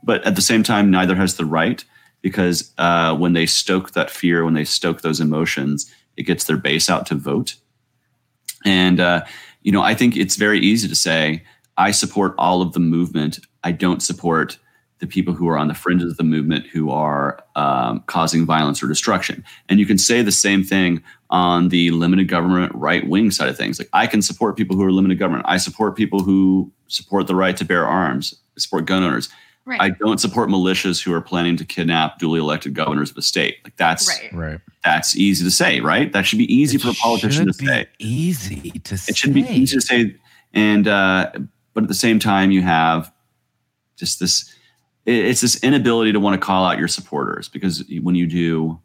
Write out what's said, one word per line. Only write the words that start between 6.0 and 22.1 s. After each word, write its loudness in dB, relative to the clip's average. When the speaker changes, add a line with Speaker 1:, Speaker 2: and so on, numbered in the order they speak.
Speaker 1:
it -10
gets -4
their -2
base -2
out -2
to -4
vote. -6
And, 4
uh, 2
you 0
know, 4
I 2
think 2
it's -2
very 2
easy 2
to -4
say, 0
"I 2
support -2
all 2
of -2
the -4
movement. 0
I -2
don't 0
support -2
the -10
people -2
who -2
are 0
on -2
the -4
fringes -2
of -10
the -2
movement 0
who -4
are, -2
um, -2
causing 0
violence 0
or -6
destruction." -2
And 4
you 4
can 2
say 2
the 0
same 2
thing 0
on 2
the 4
limited 2